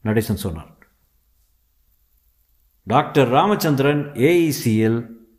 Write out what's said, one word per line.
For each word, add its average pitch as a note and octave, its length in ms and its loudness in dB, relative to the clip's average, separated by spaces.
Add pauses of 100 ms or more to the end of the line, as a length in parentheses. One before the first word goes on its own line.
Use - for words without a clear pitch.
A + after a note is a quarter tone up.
நடேசன் G#2+ 140 0
சொன்னார். F#2 580 -6 (2000)
டாக்டர் B2+ 460 0
ராமச்சந்திரன் D3 880 0
ஏ E3 300 2
இ - 20 0
சி A2 380 0
எல் A#2 200 -2 (320)